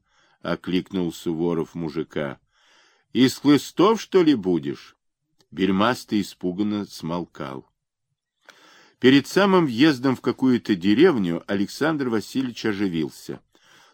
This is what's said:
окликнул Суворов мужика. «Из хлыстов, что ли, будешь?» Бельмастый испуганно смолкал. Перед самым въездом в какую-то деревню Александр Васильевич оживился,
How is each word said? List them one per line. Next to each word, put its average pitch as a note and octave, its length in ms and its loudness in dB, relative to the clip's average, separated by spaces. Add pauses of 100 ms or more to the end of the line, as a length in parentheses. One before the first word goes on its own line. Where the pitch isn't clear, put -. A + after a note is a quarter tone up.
(420)
окликнул F2 720 -4
Суворов E2 640 -4
мужика. D2+ 640 -8 (720)
«Из B2+ 240 2
хлыстов, D#3 640 2
что F#3 220 2
ли, D3+ 100 4
будешь?» E2+ 640 -4 (560)
Бельмастый G#2 720 0
испуганно G2 640 -6
смолкал. D#2 840 -10 (1300)
Перед C3 300 4
самым F#3 400 4
въездом B2+ 480 2
в - 60 -8
какую-то A#2+ 540 2
деревню G2+ 720 2
Александр B2+ 640 -4
Васильевич A#2 560 -4
оживился, E2 760 -6 (520)